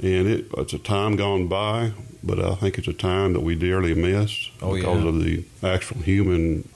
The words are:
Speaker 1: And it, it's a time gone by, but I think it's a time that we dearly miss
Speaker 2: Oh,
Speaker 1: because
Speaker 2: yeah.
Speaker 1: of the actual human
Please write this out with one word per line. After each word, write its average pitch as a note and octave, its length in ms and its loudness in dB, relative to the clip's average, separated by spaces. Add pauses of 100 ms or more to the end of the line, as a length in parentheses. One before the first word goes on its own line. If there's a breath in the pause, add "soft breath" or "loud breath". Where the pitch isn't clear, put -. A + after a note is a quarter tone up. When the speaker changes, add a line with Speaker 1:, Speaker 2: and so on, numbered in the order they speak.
Speaker 1:
And F#2 260 2
it, G#2+ 180 0 (120)
it's - 160 -4
a D2 60 -6
time G#2 380 0
gone G2 300 0
by, G#2+ 440 -2 (320)
but F#2 160 -2
I F#2 160 0
think G2 220 -2
it's - 100 -6
a - 60 -2
time F#2 400 0
that F2 80 0
we E2+ 140 0
dearly F2+ 380 2
miss G2+ 560 0 (120)
Speaker 2:
Oh, F#2+ 140 -2
Speaker 1:
because F2+ 280 2
Speaker 2:
yeah. E2 60 2
Speaker 1:
of E2 140 2
the E2+ 200 0 (180)
actual F#2 400 -2
human E2+ 760 2